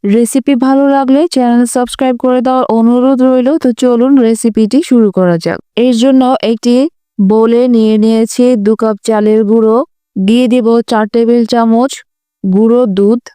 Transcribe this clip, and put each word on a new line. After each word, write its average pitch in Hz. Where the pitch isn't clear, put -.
রেসিপি 240
ভালো 269
লাগলে 269
চ্যানেল 240
সাবস্ক্রাইব 254
করে 254
দেওয়ার 254
অনুরোধ 247
রইল। 254
তো 254
চলুন 247
রেসিপিটি 226
শুরু 233
করা 175
যাক। 165
এর 254
জন্য 262
একটি 240
বোলে 226
নিয়ে 220
নিয়েছি 226
দু 220
কাপ 220
চালের 214
গুঁড়ো, 220
দিয়ে 220
দিব 240
চার 220
টেবিল 233
চামচ 233
গুঁড়ো 220
দুধ। 208